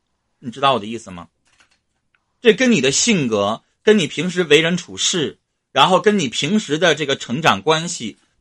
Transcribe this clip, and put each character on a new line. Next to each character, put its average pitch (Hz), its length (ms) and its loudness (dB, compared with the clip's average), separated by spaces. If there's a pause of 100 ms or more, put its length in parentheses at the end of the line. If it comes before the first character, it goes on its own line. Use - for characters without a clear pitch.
(400)
你 131 100 -14
知 135 120 -12
道 139 120 4
我 117 60 -2
的 101 60 -14
意 113 120 -10
思 101 140 -16
吗？ 87 160 -18 (1120)
这 220 140 6
跟 254 160 2
你 175 100 2
的 131 100 2
性 170 360 0
格， 107 340 -2 (220)
跟 214 160 6
你 151 80 -2
平 151 200 -6
时 175 180 -2
为 147 160 6
人 170 140 0
处 98 220 -10
事， 147 400 -4 (340)
然 139 160 2
后 180 140 2
跟 208 160 2
你 151 100 -2
平 170 320 -2
时 156 200 -4
的 170 160 2
这 151 100 -6
个 135 100 -2
成 127 240 -6
长 120 220 2
关 160 260 0
系 117 300 -10 (240)